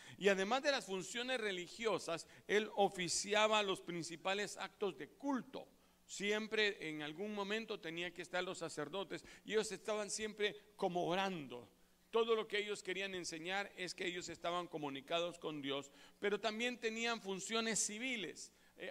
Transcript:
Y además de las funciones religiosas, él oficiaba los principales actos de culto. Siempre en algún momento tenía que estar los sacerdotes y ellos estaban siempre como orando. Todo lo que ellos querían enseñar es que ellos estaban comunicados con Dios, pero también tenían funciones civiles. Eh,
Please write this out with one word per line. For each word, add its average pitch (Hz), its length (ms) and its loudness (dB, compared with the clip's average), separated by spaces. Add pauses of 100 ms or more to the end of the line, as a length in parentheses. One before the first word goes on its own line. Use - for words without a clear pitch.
(180)
Y 190 120 6
además 202 320 4
de 294 80 4
las 247 160 0
funciones 233 520 -2
religiosas, 185 880 0 (200)
él 208 300 4
oficiaba 208 840 6
los 190 200 2
principales 175 720 -2
actos 190 400 -2
de 143 140 -10
culto. - 580 -2 (380)
Siempre 208 840 2
en 151 140 -4
algún 170 320 -4
momento 208 460 -2
tenía 170 340 -4
que 175 80 -10
estar 180 200 -2
los 185 140 -4
sacerdotes 160 640 -4 (220)
y 180 80 -4
ellos 214 200 4
estaban 208 360 -2
siempre 208 480 -2 (180)
como 175 320 2
orando. 160 640 0 (420)
Todo 226 240 6
lo 220 140 0
que 202 120 2
ellos 208 220 -4
querían 190 320 -2
enseñar 175 640 -2
es 180 180 -4
que 185 120 -4
ellos 175 240 -2
estaban 170 380 -2
comunicados 156 720 -2
con 156 220 -4
Dios, 139 300 -2 (280)
pero 202 220 0
también 226 400 0
tenían 226 400 0
funciones 202 580 0
civiles. 214 760 -2 (260)
Eh, 185 120 -8